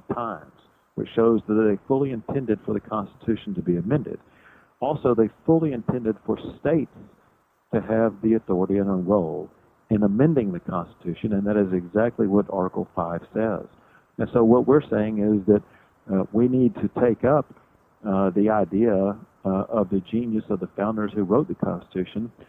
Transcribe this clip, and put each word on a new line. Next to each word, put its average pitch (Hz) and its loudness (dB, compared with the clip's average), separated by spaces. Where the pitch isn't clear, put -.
times, 104 -10
which - -6
shows 113 4
that 107 0
they 107 2
fully 135 0
intended 117 -4
for 110 -4
the 104 -4
Constitution 104 -6
to 87 -6
be 87 0
amended. 92 -4
Also, 135 0
they 110 2
fully 160 2
intended 113 -4
for 107 -2
states 147 -2
to 113 0
have 110 0
the 110 4
authority 95 0
and 98 0
a 98 0
role 87 -2
in 107 2
amending 113 2
the 87 -6
Constitution, 90 -6
and 98 0
that 104 0
is 101 2
exactly 104 0
what 98 2
Article 95 -4
five 85 -4
says. 107 -4
And 113 -4
so 120 4
what 117 6
we're 143 6
saying 107 -2
is 104 2
that, 104 6
uh, 95 2
we 120 4
need 123 2
to 107 -4
take 120 2
up, 139 0
uh, 98 2
the 101 2
idea, 101 2
uh, 98 -2
of 104 0
the 98 -2
genius 113 -2
of 98 -2
the 92 -6
founders 104 -4
who 104 -2
wrote 113 0
the 90 -8
Constitution. 92 -6